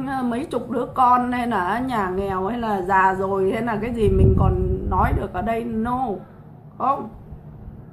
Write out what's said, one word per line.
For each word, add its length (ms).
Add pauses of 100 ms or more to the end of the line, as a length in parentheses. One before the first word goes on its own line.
(240)
mấy 220
chục 260
đứa 140
con, 460
hay 160
là 320
nhà 300
nghèo 380
hay 120
là 220
già 320
rồi 400
hay 80
là 200
cái 120
gì, 160
mình 300
còn 140 (360)
nói 240
được 200
ở 80
đây?" 220
No, 360 (800)
không. 320 (840)